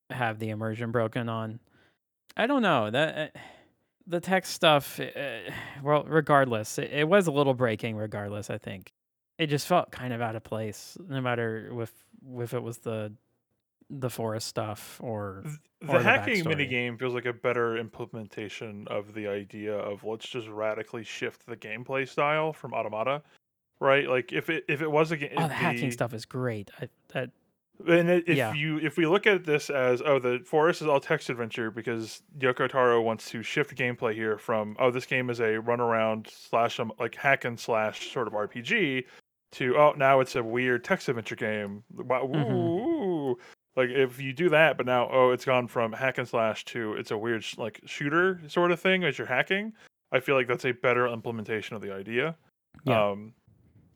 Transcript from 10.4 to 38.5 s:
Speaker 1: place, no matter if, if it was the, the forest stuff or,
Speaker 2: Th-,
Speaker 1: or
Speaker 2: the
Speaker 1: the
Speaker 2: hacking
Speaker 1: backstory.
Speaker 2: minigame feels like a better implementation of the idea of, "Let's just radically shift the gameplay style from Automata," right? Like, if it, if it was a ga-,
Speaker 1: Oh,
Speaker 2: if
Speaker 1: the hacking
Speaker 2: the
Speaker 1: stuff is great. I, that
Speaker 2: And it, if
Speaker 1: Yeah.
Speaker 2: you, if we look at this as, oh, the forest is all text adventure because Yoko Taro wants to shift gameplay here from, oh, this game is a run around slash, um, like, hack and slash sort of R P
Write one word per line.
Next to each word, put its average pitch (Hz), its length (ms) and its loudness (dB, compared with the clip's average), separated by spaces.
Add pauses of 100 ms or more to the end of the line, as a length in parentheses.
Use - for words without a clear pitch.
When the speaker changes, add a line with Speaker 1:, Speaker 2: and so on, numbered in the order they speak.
Speaker 1:
place, - 540 -8 (120)
no 135 120 -4
matter 117 500 -2 (100)
if, 113 120 -6 (460)
if 120 160 -6
it 117 80 -4
was 117 160 -8
the, 107 340 -6 (800)
the 131 200 -6
forest 110 380 -4
stuff - 540 -8
or, 101 420 -8
Speaker 2:
Th-, 151 100 -10 (280)
Speaker 1:
or 170 40 -12
Speaker 2:
the 139 120 4
Speaker 1:
the 123 60 4
Speaker 2:
hacking 220 400 2
Speaker 1:
backstory. 147 240 0
Speaker 2:
minigame 123 300 -2
feels 127 160 -2
like 123 120 -4
a 120 60 -2
better 117 440 0
implementation 110 1120 -10
of 107 260 -6
the 107 140 -6
idea 104 480 -4
of, 101 280 -6
"Let's 110 240 -6
just 113 200 -8
radically 107 560 -4
shift - 420 -8
the 117 100 -10
gameplay 123 520 -4
style 156 440 0
from 131 200 -12
Automata," 113 500 -2 (580)
right? 139 280 6
Like, 127 240 0
if 147 180 -2
it, 160 180 -2
if 147 140 0
it 156 80 0
was 156 220 4
a 160 40 0
ga-, 143 200 -6
Speaker 1:
Oh, 156 80 2
Speaker 2:
if 156 40 0
Speaker 1:
the 127 60 -4
hacking 143 340 0
Speaker 2:
the - 40 0
Speaker 1:
stuff 120 220 -2
is 110 100 -10
great. 117 460 -4 (100)
I, 123 80 -8 (200)
that 127 220 -6 (580)
Speaker 2:
And 170 220 6
it, 175 180 4
if 160 80 4
Speaker 1:
Yeah. 123 160 0
Speaker 2:
you, 151 260 -2
if 151 180 -2
we 170 100 4
look 202 200 4
at 185 180 4
this 147 260 0
as, 127 340 2
oh, 143 160 4
the 123 240 0
forest 160 380 2
is 151 60 -4
all 139 120 4
text - 300 -2
adventure 117 420 -4
because 113 500 -6 (160)
Yoko 131 300 2
Taro 123 340 6
wants 110 280 -2
to 117 120 -8
shift 143 320 -2
gameplay 123 400 -2
here 110 240 -2
from, 107 400 -2
oh, 127 140 4
this 127 140 -6
game 127 240 -2
is 117 100 -4
a 110 180 2
run 120 220 0
around 110 480 0
slash, - 500 0
um, 113 220 -4
like, 120 160 -4
hack 139 280 2
and 117 140 -6
slash 110 540 -2
sort 120 160 -2
of 101 60 -6
R 104 120 -2
P 120 160 -12